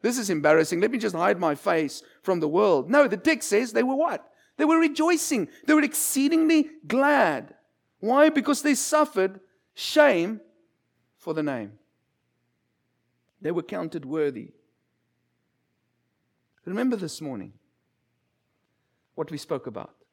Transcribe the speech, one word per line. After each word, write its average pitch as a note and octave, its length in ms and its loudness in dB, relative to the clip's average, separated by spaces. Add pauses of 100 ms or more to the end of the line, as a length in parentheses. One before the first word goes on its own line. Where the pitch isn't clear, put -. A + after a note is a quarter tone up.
"This A#3+ 160 -2
is G#3 140 -4
embarrassing. D#3+ 500 2
Let A3 100 0
me C4 80 -6
just G#3 160 -4
hide F3 240 0
my D#3+ 160 0
face D#3+ 480 -2 (200)
from F#3 180 0
the D3+ 80 -2
world." E3+ 400 2
No, C#4 180 4
the G3 120 -4
text D4 320 -2
says A#3+ 220 0
they A3+ 100 0
were C4 140 -2
what? C#4+ 300 -4 (300)
They D4 80 -2
were D#4+ 140 4
rejoicing. D#4 720 0 (180)
They D4+ 80 4
were D4+ 80 4
exceedingly D4+ 880 0 (160)
glad. A#3+ 680 0 (440)
Why? C4+ 320 4
Because D4 320 -2
they C#4+ 120 2
suffered C#4+ 680 0 (340)
shame A3 680 2 (760)
for D#3+ 160 -8
the D#3+ 80 -4
name. A2+ 360 -6 (1600)
They D#3+ 80 -4
were F3 120 -4
counted F3 440 -10
worthy. C#3+ 460 -6 (2250)
Remember A#3 280 -2
this F#3 280 -8
morning A2 320 -10 (1600)
what D#3 160 -10
we D3 80 -10
spoke C3+ 280 -8
about. G#2+ 280 -14 (180)